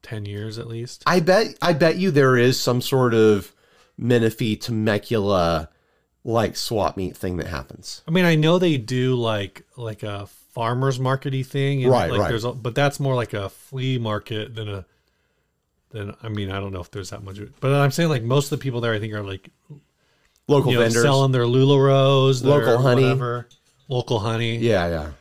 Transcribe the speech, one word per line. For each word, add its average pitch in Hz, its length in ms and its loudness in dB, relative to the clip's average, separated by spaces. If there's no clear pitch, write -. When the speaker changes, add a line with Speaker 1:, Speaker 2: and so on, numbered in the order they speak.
Speaker 1:
ten 107 220 -12
years 104 340 -10
at 117 100 -14
least. 117 380 -14
Speaker 2:
I 175 140 2
bet, 185 400 2
I 175 120 2
bet 160 240 2
you 190 140 0
there 135 260 4
is 123 240 2
some 123 200 0
sort 127 340 2
of 107 380 4
Menifee, 113 600 0
Temecula, 101 1080 -2
like, 113 340 -2
swap 80 400 -2
meet 92 200 -8
thing 90 220 -6
that 71 100 -8
happens. - 580 -14
Speaker 1:
I 160 60 -8
mean, 180 120 2
I 170 120 4
know 160 220 4
they 175 180 2
do, 127 400 -2
like, 107 480 -6
like, 110 280 -14
a 101 220 -10
farmer's 123 480 -2
market-y 131 420 -2
thing. 139 400 -2
And, 131 100 4
Speaker 2:
Right, 98 180 2
Speaker 1:
like, 101 100 -2
Speaker 2:
right. 95 80 0
Speaker 1:
there's 113 160 -2
a, 120 80 -4
but 117 220 -8
that's 143 260 0
more 139 140 0
like 117 180 -4
a 98 160 -6
flea 131 500 -6
market 107 560 -6
than 110 140 -10
a, 98 180 -10
than, 101 320 -12
I 110 60 -12
mean, 104 220 -6
I 98 100 -6
don't 98 120 -10
know 92 80 -10
if 87 100 -16
there's 95 200 -12
that 104 120 -14
much 98 160 -16
of 104 60 -14
it. - 160 -20
But 135 120 0
I'm 143 180 2
saying, 165 180 0
like, 131 140 -2
most 135 300 0
of 147 60 -4
the - 40 -10
people 123 180 -4
there, 117 120 -2
I 107 80 -2
think, 107 140 -8
are, 104 80 -8
like, 98 280 -12
Speaker 2:
Local 135 240 4
Speaker 1:
you 123 60 2
know, 120 60 6
Speaker 2:
vendors. 113 180 4
Speaker 1:
selling 135 300 4
their 123 120 2
Lularoes, 135 960 4
their 143 160 4
Speaker 2:
Local 120 200 4
honey. 131 240 4
Speaker 1:
whatever. 127 460 -2
Local 123 320 -2
honey. 113 380 -2
Speaker 2:
Yeah, 104 300 2
yeah. 76 220 -6